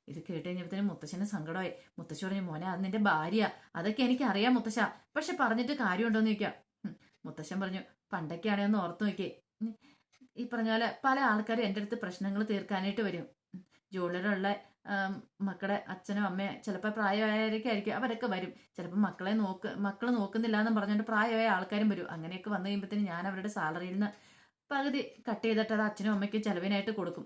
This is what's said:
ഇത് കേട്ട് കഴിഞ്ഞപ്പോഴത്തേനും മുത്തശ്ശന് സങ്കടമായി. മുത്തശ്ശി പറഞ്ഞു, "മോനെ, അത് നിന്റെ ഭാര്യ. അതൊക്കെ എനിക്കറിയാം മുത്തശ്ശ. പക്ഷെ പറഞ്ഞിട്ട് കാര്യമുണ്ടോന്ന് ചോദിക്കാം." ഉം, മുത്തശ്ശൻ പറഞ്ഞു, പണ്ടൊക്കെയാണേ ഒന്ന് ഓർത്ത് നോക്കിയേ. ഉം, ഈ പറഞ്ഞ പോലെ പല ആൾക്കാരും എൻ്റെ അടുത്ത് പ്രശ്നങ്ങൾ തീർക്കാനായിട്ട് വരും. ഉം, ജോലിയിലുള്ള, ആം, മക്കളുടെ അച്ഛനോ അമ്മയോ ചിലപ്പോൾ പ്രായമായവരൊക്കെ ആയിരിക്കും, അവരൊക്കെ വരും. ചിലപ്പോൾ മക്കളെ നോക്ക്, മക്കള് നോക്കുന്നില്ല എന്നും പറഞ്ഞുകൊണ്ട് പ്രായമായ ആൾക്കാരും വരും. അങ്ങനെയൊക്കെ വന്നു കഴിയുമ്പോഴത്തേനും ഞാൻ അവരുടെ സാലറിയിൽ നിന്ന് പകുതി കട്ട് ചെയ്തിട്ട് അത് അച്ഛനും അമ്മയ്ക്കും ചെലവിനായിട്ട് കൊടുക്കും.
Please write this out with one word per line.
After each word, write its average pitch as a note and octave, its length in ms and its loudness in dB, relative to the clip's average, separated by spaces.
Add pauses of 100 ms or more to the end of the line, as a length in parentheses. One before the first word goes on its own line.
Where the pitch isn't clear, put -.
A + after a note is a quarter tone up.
ഇത് C#3+ 80 -12
കേട്ട് D#3+ 300 -6
കഴിഞ്ഞപ്പോഴത്തേനും F3+ 420 -2
മുത്തശ്ശന് F3 380 -4
സങ്കടമായി. F3+ 460 -4 (180)
മുത്തശ്ശി D#3+ 360 -8
പറഞ്ഞു, G3 160 -2
"മോനെ, E3+ 260 -4
അത് F#3 160 -2
നിന്റെ F#3+ 140 0
ഭാര്യ. G3 460 4 (320)
അതൊക്കെ G#3+ 280 0
എനിക്കറിയാം B3 500 4
മുത്തശ്ശ. A#3+ 260 2 (320)
പക്ഷെ D#4 280 -2
പറഞ്ഞിട്ട് A#3+ 340 2
കാര്യമുണ്ടോന്ന് A3 560 2
ചോദിക്കാം." G#3 240 0 (300)
ഉം, E3+ 100 -8 (300)
മുത്തശ്ശൻ D#3 360 -6
പറഞ്ഞു, F#3+ 220 -4 (260)
പണ്ടൊക്കെയാണേ F#3 580 0
ഒന്ന് G#3+ 120 4
ഓർത്ത് F3 260 -2
നോക്കിയേ. G3 260 0 (320)
ഉം, A3+ 100 -2 (640)
ഈ A#3+ 100 -4
പറഞ്ഞ A3+ 240 0
പോലെ A3+ 320 2
പല C4+ 160 4
ആൾക്കാരും A3+ 440 2
എൻ്റെ G3 160 0
അടുത്ത് G#3 220 -4
പ്രശ്നങ്ങൾ G3 420 -2
തീർക്കാനായിട്ട് G3+ 580 0
വരും. F3 240 -2 (220)
ഉം, F#3 140 -14 (300)
ജോലിയിലുള്ള, F#3 560 0 (380)
ആം, G3 280 -2 (280)
മക്കളുടെ G3 460 -2
അച്ഛനോ G3+ 360 -4
അമ്മയോ F#3+ 380 -2
ചിലപ്പോൾ G3 280 -2
പ്രായമായവരൊക്കെ G#3+ 800 2
ആയിരിക്കും, G3+ 260 0
അവരൊക്കെ A#3 320 -2
വരും. F#3 260 -2 (200)
ചിലപ്പോൾ F3 240 -6
മക്കളെ F#3+ 340 2
നോക്ക്, G3+ 460 0
മക്കള് G3+ 340 0
നോക്കുന്നില്ല A3 480 2
എന്നും A3 160 2
പറഞ്ഞുകൊണ്ട് G#3 320 2
പ്രായമായ A3+ 400 2
ആൾക്കാരും G#3 420 2
വരും. F3+ 220 -2
അങ്ങനെയൊക്കെ E3+ 380 -8
വന്നു F#3+ 180 -2
കഴിയുമ്പോഴത്തേനും G3+ 380 0
ഞാൻ F3 220 -2
അവരുടെ F#3+ 200 -4
സാലറിയിൽ F3 440 -4
നിന്ന് G3+ 180 0 (640)
പകുതി C#4 300 0 (200)
കട്ട് G#3+ 240 -2
ചെയ്തിട്ട് A3 280 2
അത് G#3+ 80 2
അച്ഛനും G#3+ 300 0
അമ്മയ്ക്കും G3+ 300 0
ചെലവിനായിട്ട് G3 500 0
കൊടുക്കും. F3+ 340 -4